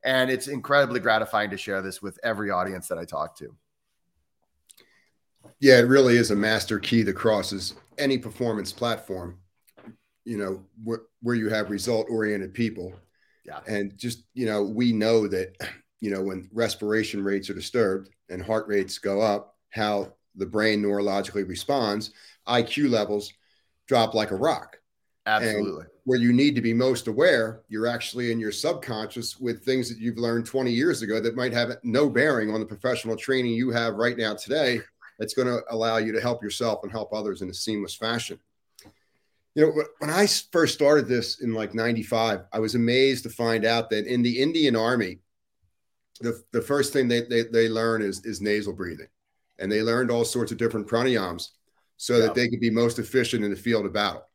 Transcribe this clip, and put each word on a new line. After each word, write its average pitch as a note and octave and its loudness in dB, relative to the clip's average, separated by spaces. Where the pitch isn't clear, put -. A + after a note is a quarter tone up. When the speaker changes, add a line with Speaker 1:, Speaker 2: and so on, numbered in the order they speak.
Speaker 1:
And C3 2
it's C3 -4
incredibly C3+ 0
gratifying G#2+ 0
to G2 -8
share G2 -4
this F#2+ -10
with G2 -12
every G#2+ -2
audience F#2 -4
that F2 -6
I F2 -8
talk D#2 -8
to. A#1 -16
Speaker 2:
Yeah, C3 10
it A#2+ 6
really B2+ 6
is A2+ 4
a G2+ 2
master G#2+ 0
key A#2 2
that F#2+ 0
crosses G2 0
any C#3 0
performance A2 -4
platform, F#2 -6
you A#2 -8
know, F#2+ -4
wh-, A2+ -6
where A#2+ 0
you G#2+ 0
have G#2 0
result-oriented G#2+ -2
people. F#2+ -4
Speaker 1:
Yeah. D2 -16
Speaker 2:
And G2+ -4
just, A#2+ -8
you B2 -4
know, G#2+ 0
we A2+ 2
know A2 4
that, F#2 -4
you G#2 -4
know, F#2+ -2
when F#2+ -6
respiration G#2+ 0
rates G2 -2
are G2 -8
disturbed F#2+ -2
and F2+ -10
heart G#2+ -2
rates G2 -2
go G2+ 0
up, G#2 0
how G#2 -2
the F#2+ -4
brain G#2+ 2
neurologically G2+ -2
responds, A2 -2
I A#2+ 2
Q C#3+ 0
levels G#2 0
drop A2+ 2
like G#2+ 0
a G2 -4
rock. B2 -2
Speaker 1:
Absolutely. G#2+ 0
Speaker 2:
And - -20
where B2+ 2
you A#2+ 6
need C3+ 4
to A#2+ 0
be A2+ 0
most B2 0
aware, A2+ 2
you're A2 -4
actually A#2+ -4
in A2+ -2
your G#2+ -4
subconscious A#2 -6
with A#2+ -6
things C3 0
that A#2 -10
you've A2+ -4
learned A#2 0
twenty B2+ -2
years B2 0
ago A2 -2
that A2+ -2
might B2 -2
have A#2+ -2
no B2+ 2
bearing A#2+ 2
on A2 -2
the G#2+ -4
professional A2+ -4
training B2 0
you B2 0
have A#2 0
right B2 0
now A2 -2
today. B2 0
That's A2 -6
gonna B2 0
allow A2+ 0
you G#2+ -2
to A2 0
help A#2+ -2
yourself G#2 -2
and G#2+ -10
help A2 -6
others G#2 -4
in F#2 -6
a F#2 -10
seamless G#2 -6
fashion. A2+ -4
You D3+ 8
know, D#3 2
wh-, D3+ -4
when D3+ -2
I F#3+ 4
s-, - 0
first E3 2
started C#3+ 4
this A#2 -2
in, A#2 -2
like, G#2+ -4
ninety-five, A2+ 0
I G#2+ -2
was A2 -2
amazed B2 4
to A2+ -8
find A2+ 0
out A2+ 2
that G#2+ 0
in B2 0
the A#2+ 0
Indian D3+ 2
Army, A2+ 0
the, A#2 -6
the A#2 0
first C#3+ 0
thing C3 2
they, A#2+ 2
they, A#2 0
they A2+ 2
learn A2+ 0
is, G2 -4
is G#2 -8
nasal G#2 0
breathing. E2 -10
And G2 -4
they G#2+ 2
learned A#2 0
all A#2 2
sorts A#2 -2
of A#2 -6
different A2 -2
pranayams A2 0
so - -2
Speaker 1:
Yeah. A2 6
Speaker 2:
that G#2+ 0
they A#2+ 2
could A#2 -2
be A#2 2
most A#2 2
efficient A#2 0
in G2+ 0
the F#2+ -2
field A2 0
of F2 -6
battle. G2+ -2